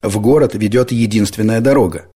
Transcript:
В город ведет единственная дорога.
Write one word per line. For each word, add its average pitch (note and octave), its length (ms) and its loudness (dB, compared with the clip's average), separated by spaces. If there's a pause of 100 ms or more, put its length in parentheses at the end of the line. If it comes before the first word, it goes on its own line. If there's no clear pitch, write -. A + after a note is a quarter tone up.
В G#2 200 -4
город C3 340 2
ведет A2 380 0
единственная A2 680 0
дорога. A2+ 560 0